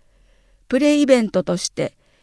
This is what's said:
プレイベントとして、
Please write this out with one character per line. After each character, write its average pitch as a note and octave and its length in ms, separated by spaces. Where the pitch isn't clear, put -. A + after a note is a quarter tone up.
プ B3+ 100
レ D4 200
イ D4 60
ベ B3+ 180
ン G#3 80
ト F#3 120
と F3 140
し - 120
て、 - 280